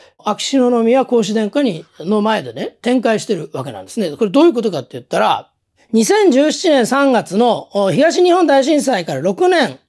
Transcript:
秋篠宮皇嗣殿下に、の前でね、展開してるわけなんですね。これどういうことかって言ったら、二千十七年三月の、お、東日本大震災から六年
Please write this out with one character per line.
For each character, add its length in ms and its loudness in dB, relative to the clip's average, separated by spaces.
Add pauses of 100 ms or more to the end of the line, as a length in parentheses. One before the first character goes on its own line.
(260)
秋 160 -4
篠 400 0
宮 220 2
皇 180 0
嗣 120 -4
殿 160 -2
下 120 -2
に、 220 -4 (140)
の 240 -2
前 200 -2
で 100 -12
ね、 280 -10
展 220 0
開 180 0
し 60 -10
て 80 -4
る 180 -8
わ 120 -8
け 80 -10
な 100 -16
ん 20 -20
で 60 -20
す 100 -6
ね。 160 -4
こ 80 -2
れ 60 -2
ど 120 4
う 40 6
い 40 6
う 40 0
こ 80 -2
と 80 -2
か 100 -6
っ 20 -8
て 100 -20
言 100 -12
っ 20 -20
た 140 -4
ら、 320 0 (420)
二 120 2
千 260 4
十 200 4
七 200 -2
年 160 2
三 260 0
月 240 -2
の、 380 0
お、 160 0
東 320 2
日 100 4
本 140 2
大 180 2
震 160 2
災 240 -2
か 100 -6
ら 60 -4
六 280 0
年 300 0 (100)